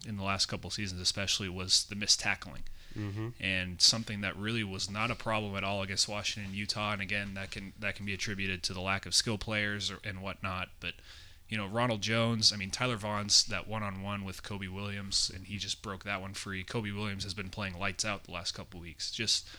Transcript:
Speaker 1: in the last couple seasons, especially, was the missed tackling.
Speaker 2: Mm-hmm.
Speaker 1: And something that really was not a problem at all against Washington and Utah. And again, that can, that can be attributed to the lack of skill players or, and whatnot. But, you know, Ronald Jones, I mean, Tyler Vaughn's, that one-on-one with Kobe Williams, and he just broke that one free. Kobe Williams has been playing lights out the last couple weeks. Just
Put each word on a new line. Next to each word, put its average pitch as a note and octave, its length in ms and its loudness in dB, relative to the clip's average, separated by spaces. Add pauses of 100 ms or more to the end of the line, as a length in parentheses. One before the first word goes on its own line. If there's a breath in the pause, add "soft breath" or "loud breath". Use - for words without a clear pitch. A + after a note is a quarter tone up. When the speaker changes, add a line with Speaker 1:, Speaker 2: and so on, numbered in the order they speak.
Speaker 1:
in G#2+ 120 -4
the G2 60 -2
last G2 200 2
couple F#2+ 240 -2
seasons, F2+ 320 -2
especially, G2 480 2
was F#2 360 4
the G#2 100 -6
missed G2+ 260 4
tackling. - 440 -2 (340 soft breath)
Speaker 2:
Mm-hmm. G#2 300 -2 (120)
Speaker 1:
And F#2 400 0
something A2+ 420 6
that F#2+ 140 0
really A2 280 0
was F#2+ 260 -4
not G#2+ 200 2
a A2+ 40 -2
problem G#2+ 420 0
at G2 80 0
all G2 180 2
against F#2+ 260 2
Washington G#2 420 -2
and G2 80 -4
Utah. G#2 340 0
And G2 100 0
again, G2+ 320 -2
that G2 160 -6
can, G2 280 -6
that G#2 160 0
can G2 100 -8
be G2+ 80 -2
attributed F#2+ 520 0
to G2 100 -2
the F#2 60 -4
lack F#2+ 260 0
of F2 80 0
skill A2 240 4
players G#2 520 0
or, F#2 120 -6
and F#2+ 200 -6
whatnot. F#2 460 -2 (120)
But, F2 140 -4 (540 loud breath)
you A2 100 -2
know, G2+ 80 -2
Ronald A2+ 340 2
Jones, A2+ 540 6
I - 20 -4
mean, F#2+ 140 -2
Tyler B2+ 260 2
Vaughn's, G#2 500 4
that F2 220 0
one-on-one G2+ 560 -2
with F#2+ 180 -6
Kobe G2 260 -4
Williams, G2+ 680 0
and F#2 120 -10
he G2+ 120 -4
just G2 240 -4
broke G2 220 -6
that G2+ 180 -2
one F#2+ 100 -6
free. F#2+ 300 -4
Kobe G#2 280 -2
Williams G2+ 340 -2
has F#2+ 100 -4
been F#2+ 160 -4
playing F#2+ 280 -4
lights F#2+ 260 0
out G2+ 200 -2
the - 80 -10
last F2 200 -4
couple - 280 -10
weeks. E2+ 300 -6
Just - 360 2 (120)